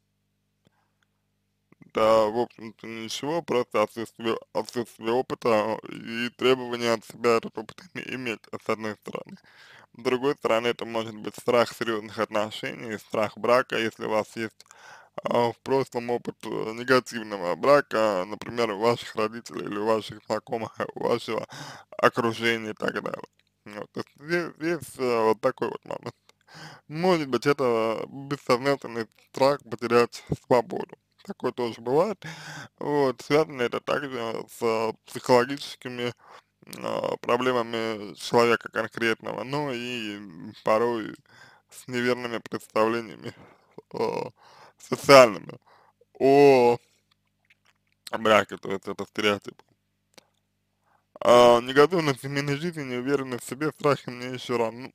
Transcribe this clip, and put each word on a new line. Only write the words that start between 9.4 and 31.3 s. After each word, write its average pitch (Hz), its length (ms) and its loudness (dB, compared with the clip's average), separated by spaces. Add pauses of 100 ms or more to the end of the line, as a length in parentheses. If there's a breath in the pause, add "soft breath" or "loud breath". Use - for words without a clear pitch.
С 117 60 -20
другой 127 320 0
стороны, 113 340 0
это 113 160 -2
может 113 300 -6
быть 107 220 -12
страх 120 360 2
серьёзных 110 460 -6
отношений, 110 800 -6
страх 107 400 -4
брака, 120 400 2
если 113 280 -4
у 113 40 -4
вас 107 240 0
есть, 113 320 -10 (560 loud breath)
а, 120 300 0
в - 60 -16
прошлом 123 520 -2
опыт, 113 320 -4
э, 113 60 -12 (260)
негативного 110 800 0
брака, 110 720 2
например, 113 460 -4
у 98 80 -6
ваших 117 340 0
родителей 110 520 -6
или 101 120 -6
у 104 80 -2
ваших 107 400 -2
знакомых, 110 460 -6 (240)
у - 80 -12
вашего 117 420 -2 (500 loud breath)
окружения 113 760 0
и 107 40 -10
так - 260 -6
далее. - 220 -10 (440)
Вот, 104 260 -14
то 127 80 -10
есть - 160 -12
здесь, 160 400 -6
здесь, 165 420 -8
э, 120 280 0
вот 110 140 2
такой 127 280 -2
вот - 160 -10
момент. - 320 -12 (720 loud breath)
Может 160 400 0
быть, 123 180 -2
это 117 600 0
бессознательный 131 1000 -2 (240)
страх 139 320 2
потерять 117 640 0 (220)
свободу. - 520 0 (260)
Такое 127 280 -6